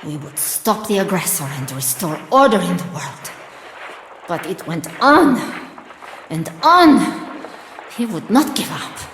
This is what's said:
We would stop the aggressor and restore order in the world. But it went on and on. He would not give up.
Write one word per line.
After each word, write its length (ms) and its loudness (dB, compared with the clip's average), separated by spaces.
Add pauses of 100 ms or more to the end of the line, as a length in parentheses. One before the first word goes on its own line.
We 140 -10
would 200 -12
stop 500 -2
the 120 0
aggressor 460 -2
and 260 -6
restore 480 -4 (120)
order 300 6
in 160 -2
the 160 -6
world. 380 -12 (960)
But 180 -6
it 220 -8
went 200 -6 (140)
on 360 6 (920)
and 220 -6 (100)
on. 640 6 (720)
He 80 -4
would 240 -8
not 260 2
give 160 -4
up. 260 -10 (160)